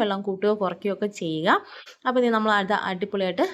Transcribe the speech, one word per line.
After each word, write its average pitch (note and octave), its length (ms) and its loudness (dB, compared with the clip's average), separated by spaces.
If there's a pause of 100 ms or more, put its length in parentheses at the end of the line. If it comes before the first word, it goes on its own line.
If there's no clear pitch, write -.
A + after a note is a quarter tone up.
വെള്ളം G3+ 220 -2
കൂട്ടുകയോ G3+ 320 0
കുറയ്ക്കുകയോ F#3+ 420 -4
ഒക്കെ G#3 160 -4
ചെയ്യുക. D#3+ 360 -4 (560)
അപ്പോൾ B3+ 160 2
ഇത് A#3+ 140 2
നമ്മൾ G#3+ 180 4
അത് G3+ 300 2
അടിപൊളിയായിട്ട്, F#3+ 720 -2